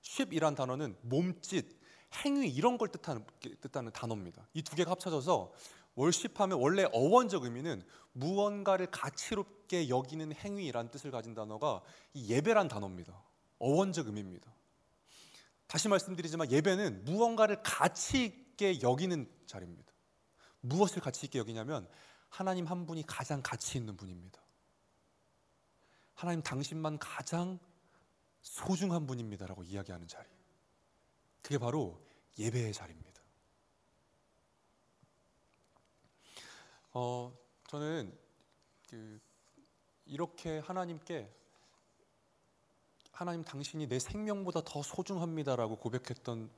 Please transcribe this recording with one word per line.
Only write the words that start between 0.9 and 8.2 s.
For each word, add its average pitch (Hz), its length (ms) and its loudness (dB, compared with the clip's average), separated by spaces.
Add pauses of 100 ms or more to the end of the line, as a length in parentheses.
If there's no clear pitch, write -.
몸짓, 170 760 0 (460)
행위, 277 240 2
이런 180 300 4
걸 226 100 0
뜻하는, 131 360 -6 (360)
뜻하는 123 320 -6
단어입니다. 104 640 -6
이 156 80 -4
두 151 140 -8
개가 170 160 4
합쳐져서 160 600 0 (420)
월십하면 175 680 2
원래 180 320 6
어원적 180 520 6
의미는 120 380 -4 (300)
무언가를 196 800 2